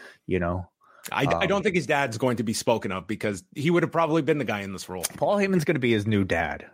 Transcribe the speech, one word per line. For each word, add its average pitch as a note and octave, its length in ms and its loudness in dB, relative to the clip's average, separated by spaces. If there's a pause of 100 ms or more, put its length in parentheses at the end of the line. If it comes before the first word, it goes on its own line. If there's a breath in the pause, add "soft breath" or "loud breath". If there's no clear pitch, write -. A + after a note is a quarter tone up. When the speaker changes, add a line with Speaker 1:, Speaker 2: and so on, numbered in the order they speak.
(260 loud breath)
Speaker 1:
you F2+ 140 0
know? F2+ 300 -4 (420 loud breath)
Speaker 2:
I, A#2+ 120 -2
I E3+ 240 2
don't G3 100 2
Speaker 1:
Um, F#3+ 60 -2
Speaker 2:
think F#3 120 0
his D#3 100 0
dad's C#3 320 0
going B2 200 0
to B2 60 -2
be A2 100 -2
spoken A2 400 0
of F#2 140 -6
because G#2 360 -4 (120)
he D3+ 140 0
would E3+ 140 4
have D#3 80 0
probably D#3+ 300 2
been D3+ 160 2
the C3+ 80 -2
guy G#2 160 -2
in G2 100 -8
this F2+ 160 -10
role. F#2 160 -8 (140)
Speaker 1:
Paul F3 180 2
Heyman's F#3+ 300 2
gonna D3+ 140 2
be A#2+ 120 2
his G#2 160 2
new G#2 160 4
dad, E2 500 -2